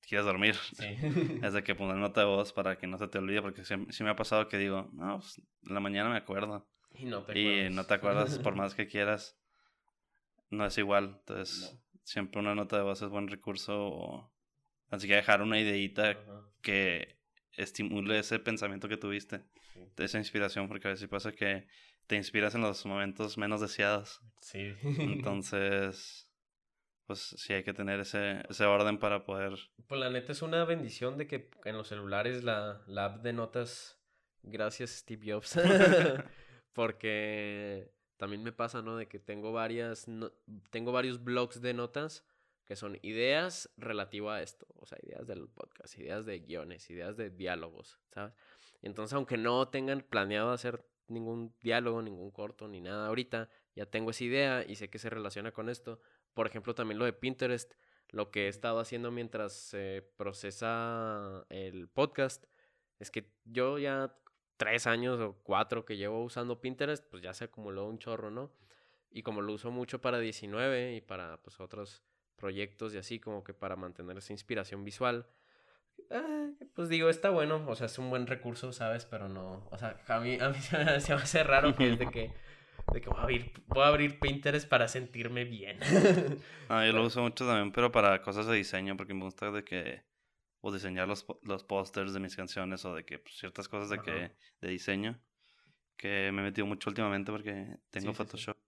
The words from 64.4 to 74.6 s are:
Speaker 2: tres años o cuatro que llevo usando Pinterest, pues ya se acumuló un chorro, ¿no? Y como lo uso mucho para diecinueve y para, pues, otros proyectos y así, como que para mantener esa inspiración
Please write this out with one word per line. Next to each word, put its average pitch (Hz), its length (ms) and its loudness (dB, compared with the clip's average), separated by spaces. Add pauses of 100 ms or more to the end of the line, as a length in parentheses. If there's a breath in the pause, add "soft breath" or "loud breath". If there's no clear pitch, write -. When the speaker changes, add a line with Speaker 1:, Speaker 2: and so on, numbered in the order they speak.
Speaker 2:
tres 113 280 2
años 120 340 2
o 101 220 -4
cuatro 110 440 2
que 110 100 -6
llevo 104 260 -2
usando 120 380 -4
Pinterest, 135 500 -4
pues 90 120 -16
ya 90 100 -10
se 107 120 -10
acumuló 101 420 -8
un 110 120 -8
chorro, 110 320 -6
¿no? 131 220 -8 (580 soft breath)
Y 110 120 -12
como 107 180 -4
lo 104 140 -2
uso 120 160 -6
mucho 123 320 -6
para 123 160 2
diecinueve 117 800 -2
y 110 40 -10
para, 87 420 -10
pues, - 180 -20
otros 98 420 -12 (340)
proyectos 104 580 -6
y 101 40 -4
así, 110 200 -8
como 107 240 -8
que 98 120 -14
para 95 200 -6
mantener 90 440 -10
esa 98 140 -12
inspiración 101 520 -6